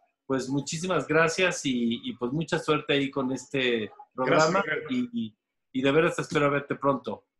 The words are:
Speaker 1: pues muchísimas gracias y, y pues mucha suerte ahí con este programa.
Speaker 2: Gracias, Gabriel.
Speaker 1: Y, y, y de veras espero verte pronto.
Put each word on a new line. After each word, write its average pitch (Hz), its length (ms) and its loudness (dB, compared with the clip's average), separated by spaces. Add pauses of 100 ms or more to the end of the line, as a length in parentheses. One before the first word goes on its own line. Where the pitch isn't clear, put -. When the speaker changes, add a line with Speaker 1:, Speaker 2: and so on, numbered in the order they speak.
(260)
Speaker 1:
pues 127 240 -2
muchísimas 156 580 -2
gracias 165 580 2
y, 120 380 0
y 123 140 -8
pues 123 160 -4
mucha 160 260 -2
suerte 151 340 0
ahí 139 160 2
con 131 220 -4
este 123 580 -2 (240)
programa. 160 480 2
Speaker 2:
Gracias, - 40 -6
Gabriel. 127 480 -4
Speaker 1:
Y, 113 140 -4
y, - 100 -18 (340)
y 131 100 -4
de 135 100 4
veras 160 280 2
espero 143 320 0
verte 143 240 -2
pronto. 123 500 -2 (140)